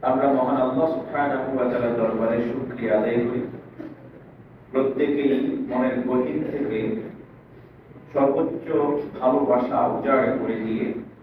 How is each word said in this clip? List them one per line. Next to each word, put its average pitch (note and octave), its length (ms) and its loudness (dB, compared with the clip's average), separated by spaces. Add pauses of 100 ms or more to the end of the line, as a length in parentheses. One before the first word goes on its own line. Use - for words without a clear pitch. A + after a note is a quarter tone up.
আমরা C3+ 320 2
মহান B2+ 220 2
আল্লাহ C3 340 2
সুবহানাহু C3+ 680 -2
ওয়া B2 140 2
তাআলার A#2+ 240 0
দরবারে A2+ 460 2
শুকরিয়া A2+ 560 -2
আদায় A#2 180 2
করি। A#2+ 360 -2 (1200)
প্রত্যেকেই C#3 960 0
মনের B2 380 0
গহীন B2+ 440 0
থেকে A2 500 -2 (1120)
সর্বোচ্চ C#3 580 0 (480)
ভালোবাসা B2+ 680 2
উজাড় A2+ 500 2
করে A2+ 180 -2
দিয়ে - 380 -2 (300)